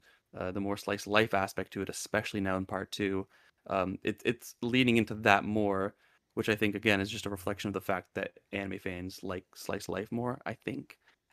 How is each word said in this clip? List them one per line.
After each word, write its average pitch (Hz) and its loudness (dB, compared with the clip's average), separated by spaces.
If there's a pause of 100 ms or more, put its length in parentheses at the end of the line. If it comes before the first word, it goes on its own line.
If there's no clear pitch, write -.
(380)
uh, 92 -4
the 101 -4
more 101 -2
slice 101 -2
of 101 -4
life 110 6
aspect 95 0
to 98 -4
it, 92 -4
especially - -2
now 95 2
in 92 -2
part 95 -6
two. 98 -2 (400)
Um, 95 0
it, 104 -2
it's - -2
leaning 120 6
into 107 2
that 107 6
more, 101 0 (400)
which 110 0
I 107 4
think, 104 2
again, 101 4
is 95 0
just 113 -6
a 101 -2
reflection 101 -4
of 95 -4
the 92 -2
fact 92 -2
that - -6 (120)
anime 98 -4
fans 92 -8
like 92 -6 (100)
slice - -6
of - -8
life 92 -4
more, 120 -4
I 110 -6
think. - -8 (360)